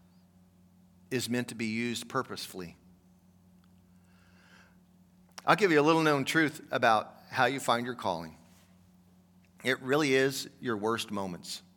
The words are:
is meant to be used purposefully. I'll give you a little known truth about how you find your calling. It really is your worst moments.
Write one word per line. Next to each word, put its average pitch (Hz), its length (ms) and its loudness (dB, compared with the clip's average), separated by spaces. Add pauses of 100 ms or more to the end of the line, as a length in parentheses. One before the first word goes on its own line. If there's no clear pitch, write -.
(1080)
is 120 200 -2
meant 123 180 -2
to 113 80 -12
be 113 120 -4
used 117 420 -4
purposefully. 95 680 -8 (2750)
I'll 165 100 6
give 185 160 4
you 147 80 8
a - 20 8
little 160 220 4
known 143 220 2
truth 156 440 0
about 117 440 2 (180)
how 131 140 2
you 131 140 0
find 120 260 0
your 123 100 -8
calling. 85 400 -6 (1300)
It 131 180 -2
really 135 320 2
is 135 360 2 (100)
your 120 160 -4
worst 110 360 -2
moments. 98 500 -8 (160)